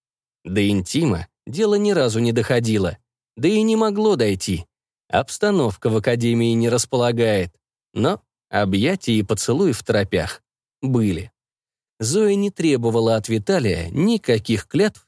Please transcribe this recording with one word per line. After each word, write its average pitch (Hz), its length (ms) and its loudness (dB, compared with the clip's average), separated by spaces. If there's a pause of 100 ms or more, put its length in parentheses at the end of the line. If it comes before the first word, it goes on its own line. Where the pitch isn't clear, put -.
(440)
До 101 240 -2
интима 101 600 -2 (180)
дело 208 300 0
ни 208 160 0
разу 127 280 0
не 120 120 2
доходило, 113 640 0 (400)
да 123 100 0
и 214 140 2
не 220 140 2
могло 214 400 2
дойти. 98 500 -2 (420)
Обстановка 127 800 0
в 110 80 2
академии 117 560 2
не 117 160 2
располагает, 117 840 0 (380)
но 147 280 0 (280)
объятия 104 640 0
и 107 100 2
поцелуи 123 480 0
в 113 120 -6
торопях 95 600 -2 (380)
были. 110 500 -2 (680)
Зоя 202 360 0
не 202 140 0
требовала 117 680 2
от 107 120 -4
Виталия 107 640 0
никаких 127 760 0
клятв - 400 -2